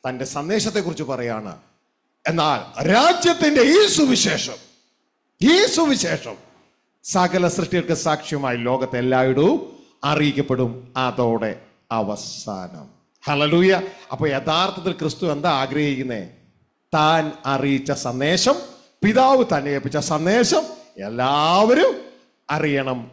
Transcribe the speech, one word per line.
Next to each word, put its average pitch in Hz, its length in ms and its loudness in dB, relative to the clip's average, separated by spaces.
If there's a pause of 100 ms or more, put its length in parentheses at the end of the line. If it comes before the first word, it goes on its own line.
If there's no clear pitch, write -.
തന്റെ 127 160 -8
സന്ദേശത്തെക്കുറിച്ച് 170 760 -4
പറയാണ്, 117 540 -6 (720)
"എന്നാൽ 151 580 -2
രാജ്യത്തിന്റെ 302 760 4
ഈ 339 240 6
സുവിശേഷം, 220 680 2 (880)
ഈ 349 240 6
സുവിശേഷം 170 720 -2 (680)
സകല 180 440 0
സൃഷ്ടികൾക്ക് 170 460 -2
സാക്ഷ്യമായി 143 600 -4
ലോകത്തെല്ലായിടവും 127 1160 0 (320)
അറിയിക്കപ്പെടും, 139 920 -2
അതോടെ 117 640 -2 (320)
അവസാനം." 95 960 -8 (380)
ഹല്ലേലൂയ. 170 540 2 (320)
അപ്പൊ 131 140 -4
യഥാർത്ഥത്തിൽ 170 680 -2
ക്രിസ്തു 160 400 -4
എന്താ 147 180 -2
ആഗ്രഹിക്കുന്നേ? 131 800 -4 (640)
താൻ 156 380 2 (140)
അറിയിച്ച 139 460 -2
സന്ദേശം, 143 640 0 (500)
പിതാവ് 254 400 4 (120)
തന്നെ 143 140 -4
ഏൽപ്പിച്ച 139 260 -4
സന്ദേശം 185 680 2 (420)
എല്ലാവരും 160 920 2 (540)
അറിയണം, 135 640 -2